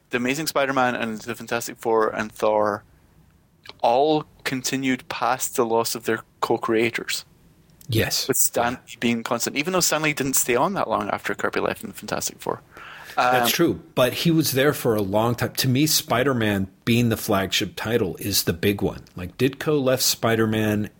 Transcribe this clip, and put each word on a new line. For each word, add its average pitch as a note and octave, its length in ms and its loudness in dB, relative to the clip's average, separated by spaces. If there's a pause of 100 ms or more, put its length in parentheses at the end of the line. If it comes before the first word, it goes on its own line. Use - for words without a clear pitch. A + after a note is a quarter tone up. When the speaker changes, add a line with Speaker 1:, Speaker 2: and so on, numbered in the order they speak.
Speaker 1:
the C3 80 -4
Amazing C#3 300 -2
Spider-Man C3 480 0
and A2 260 -6
the A#2 120 -8
Fantastic A#2+ 440 -6
Four A2 320 2
and G#2+ 220 -4
Thor G#2+ 520 0 (1000)
all D3 440 2 (180)
continued C3 640 -4
past - 480 -2
the A#2+ 100 2
loss A2+ 300 0
of A#2 80 -10
their A2+ 160 0 (220)
co-creators. - 840 0 (640)
Speaker 2:
Yes. - 400 0
Speaker 1:
With C3+ 100 0
Stan A#2+ 360 0
Speaker 2:
Yeah. B2 60 -12 (100)
Speaker 1:
Lee - 100 -16
being A#2 240 0
constant, A#2 320 -2
even D3 180 -2
though F#3 60 2
Stan D#3 220 0
Lee D3+ 120 0
didn't C3+ 220 -2
stay - 220 2
on E3+ 160 0
that C#3+ 160 -2
long G#2 200 0
after G#2 240 -4
Kirby G2+ 280 -2
left F#2+ 220 -2
in G2 60 -12
the F#2+ 60 -14
Fantastic - 440 -6
Four. - 220 -6 (540)
Speaker 2:
That's B2 300 2
Speaker 1:
Um, A#2 60 2
Speaker 2:
true, E3 300 2 (120)
but B2 200 2
he - 180 2
was D#3 220 2
there C3+ 200 4
for A#2+ 220 2
a G#2 60 0
long G#2+ 340 2
time. - 220 -4
To - 100 0
me, C3 180 4
Spider-Man A#2 840 2 (160)
being A#2+ 260 4
the A2 80 2
flagship F#2+ 580 0
title A2 440 0
is G2+ 240 -2
the G2+ 100 0
big G2+ 280 0
one. F2+ 200 -2 (140)
Like, F2+ 220 -10
Ditko C#3 460 0
left B2+ 180 2
Spider-Man, A2 880 2 (100)